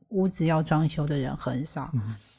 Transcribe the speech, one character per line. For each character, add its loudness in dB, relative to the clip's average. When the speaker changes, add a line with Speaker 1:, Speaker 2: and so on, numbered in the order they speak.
Speaker 1:
屋 2
子 0
要 4
装 2
修 -2
的 0
人 -2
很 -4
少。 -8
Speaker 2:
嗯。 -2